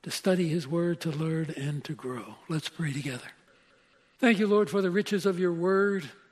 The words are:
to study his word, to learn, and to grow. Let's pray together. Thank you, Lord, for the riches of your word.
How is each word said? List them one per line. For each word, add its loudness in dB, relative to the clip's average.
to -10
study 0
his -2
word, 0
to -2
learn, -2
and -4
to -8
grow. -10
Let's -4
pray -4
together. -6
Thank 4
you, 4
Lord, 4
for 0
the 2
riches 0
of 2
your 2
word. 2